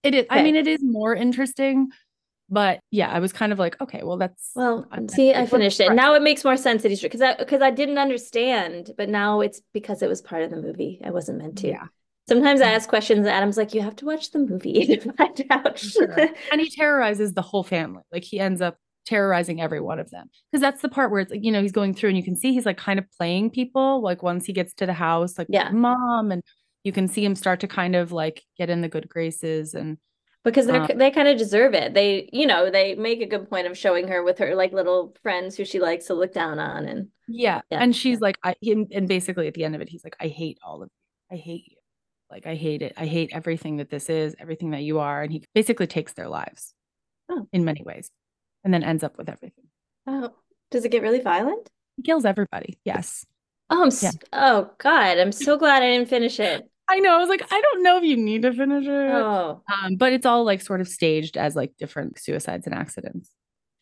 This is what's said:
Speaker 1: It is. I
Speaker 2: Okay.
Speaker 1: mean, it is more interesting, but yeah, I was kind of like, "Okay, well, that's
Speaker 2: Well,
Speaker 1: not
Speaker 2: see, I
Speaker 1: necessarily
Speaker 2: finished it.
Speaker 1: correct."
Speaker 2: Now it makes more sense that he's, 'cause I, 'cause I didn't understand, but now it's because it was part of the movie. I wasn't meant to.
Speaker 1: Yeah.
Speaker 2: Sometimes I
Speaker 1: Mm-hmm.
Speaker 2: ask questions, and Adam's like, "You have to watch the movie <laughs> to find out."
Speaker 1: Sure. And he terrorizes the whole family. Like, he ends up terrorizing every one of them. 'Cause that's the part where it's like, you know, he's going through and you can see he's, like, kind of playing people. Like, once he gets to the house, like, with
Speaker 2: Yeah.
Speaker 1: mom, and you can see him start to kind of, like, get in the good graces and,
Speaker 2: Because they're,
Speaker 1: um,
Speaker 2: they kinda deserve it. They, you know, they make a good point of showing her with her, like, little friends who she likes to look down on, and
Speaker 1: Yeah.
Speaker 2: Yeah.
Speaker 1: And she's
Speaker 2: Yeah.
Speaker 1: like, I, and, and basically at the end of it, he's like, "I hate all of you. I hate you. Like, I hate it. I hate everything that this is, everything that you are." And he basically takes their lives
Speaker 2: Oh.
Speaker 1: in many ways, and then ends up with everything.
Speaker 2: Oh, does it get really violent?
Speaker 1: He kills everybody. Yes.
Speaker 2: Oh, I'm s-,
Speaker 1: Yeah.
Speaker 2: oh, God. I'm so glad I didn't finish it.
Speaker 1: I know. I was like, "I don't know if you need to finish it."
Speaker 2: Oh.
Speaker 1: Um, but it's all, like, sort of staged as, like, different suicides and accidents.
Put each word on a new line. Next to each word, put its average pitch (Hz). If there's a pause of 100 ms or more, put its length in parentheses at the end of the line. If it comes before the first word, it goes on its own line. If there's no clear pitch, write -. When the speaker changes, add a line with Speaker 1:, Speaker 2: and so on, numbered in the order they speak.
Speaker 1:
It 277
is. 254
I 247
Speaker 2:
Okay. 294
Speaker 1:
mean, 302
it 311
is 311
more 226
interesting, 262 (600)
but 196 (120)
yeah, 202
I 170
was 185
kind 214
of 196
like, 175
"Okay, -
well, 175
that's 180
Speaker 2:
Well, 247
Speaker 1:
not 226
Speaker 2:
see, 262
I 247
Speaker 1:
necessarily -
Speaker 2:
finished 208
it. 208
Speaker 1:
correct." 220
Speaker 2:
Now 277
it 294
makes 294
more 262
sense 233
that 220
he's, 196
'cause 233
I, 254
'cause 269
I 269
didn't 285
understand, 233
but 202
now 208
it's 208 (120)
because 208
it -
was 190
part 165
of 165
the 165
movie. 175
I 170
wasn't 170
meant 156
to. -
Speaker 1:
Yeah. - (400)
Speaker 2:
Sometimes 269
I 254
Speaker 1:
Mm-hmm. 220
Speaker 2:
ask 220
questions, 214
and 208
Adam's 196
like, 214
"You 214
have 214
to 277
watch 311
the 302
movie 185
<laughs> -
to -
find -
out." -
Speaker 1:
Sure. 302 (220)
And 302
he 320
terrorizes 220
the 190
whole 185
family. 170
Like, 175
he 202
ends 190
up 175 (280)
terrorizing 175
every 156
one 165
of 170
them. - (220)
'Cause 285
that's 277
the 285
part 262
where 196
it's 190
like, 208
you 226
know, 208
he's 202
going 196
through 202
and 190
you 175
can 180
see 262
he's, 247
like, 196
kind 196
of 190 (120)
playing 185
people. 262
Like, 180
once 175
he 196
gets 180
to 196
the 185
house, 165
like, 170
with 196
Speaker 2:
Yeah. -
Speaker 1:
mom, 240
and 175 (420)
you 196
can 190
see 208
him 202
start 185
to 202
kind 180
of, 175
like, 160 (140)
get 185
in 170
the 165
good 156
graces 160
and, 156 (460)
Speaker 2:
Because 233
they're, 254
Speaker 1:
um, 151 (100)
Speaker 2:
they 269
kinda 285
deserve 220
it. 151
They, 202
you 277
know, 180
they 190
make 226
a 220
good 202
point 180
of 180
showing 180
her 180
with 180
her, 175
like, 185
little 180
friends 185
who 196
she 190
likes 170
to 196
look 180
down 160
on, -
and - (180)
Speaker 1:
Yeah. 233 (100)
Speaker 2:
Yeah. -
Speaker 1:
And 240
she's 240
Speaker 2:
Yeah. -
Speaker 1:
like, 196
I, 180
and, 214
and 196
basically 180
at 156
the 170
end 156
of 156
it, -
he's 165
like, 160
"I -
hate 156
all 80
of -
you. -
I -
hate 170
you. - (540)
Like, -
I 165
hate 151
it. -
I 160
hate 160
everything 160
that 147
this 143
is, 156
everything 160
that 143
you 151
are." 143
And 151
he 156 (120)
basically 214
takes -
their -
lives - (540)
Speaker 2:
Oh. 320
Speaker 1:
in 175
many 151
ways, - (520)
and 190
then 170
ends 160
up 147
with 160
everything. - (420)
Speaker 2:
Oh, 262 (360)
does 240
it 233
get 233
really 233
violent? 294 (280)
Speaker 1:
He 254
kills 311
everybody. 196
Yes. - (440)
Speaker 2:
Oh, 339
I'm 311
s-, 262
Speaker 1:
Yeah. 180 (220)
Speaker 2:
oh, 247
God. 226
I'm 185
so 285
glad 285
I 247
didn't 247
finish 240
it. 180 (180)
Speaker 1:
I 381
know. 381
I 330
was 359
like, 381 (100)
"I 403
don't 508
know 359
if 349
you 302
need 220
to 254
finish 277
it." 285 (220)
Speaker 2:
Oh. 202 (100)
Speaker 1:
Um, 190
but 254
it's 254
all, 240
like, 196
sort 185
of 180
staged 156
as, 147
like, 135
different -
suicides -
and -
accidents. - (500)